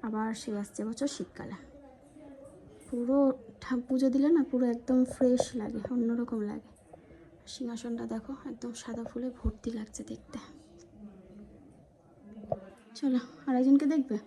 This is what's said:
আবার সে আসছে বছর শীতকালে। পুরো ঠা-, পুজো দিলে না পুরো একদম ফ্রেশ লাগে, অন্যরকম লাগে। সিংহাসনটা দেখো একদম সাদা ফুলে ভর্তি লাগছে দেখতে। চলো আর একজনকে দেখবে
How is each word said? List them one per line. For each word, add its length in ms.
আবার 220
সে 100
আসছে 260
বছর 280
শীতকালে। 400
পুরো 320
ঠা-, 260
পুজো 260
দিলে 220
না 140
পুরো 140
একদম 240
ফ্রেশ 280
লাগে, 200
অন্যরকম 460
লাগে। 180
সিংহাসনটা 500
দেখো 180
একদম 200
সাদা 300
ফুলে 180
ভর্তি 400
লাগছে 320
দেখতে। 280
চলো 220
আর 140
একজনকে 340
দেখবে 220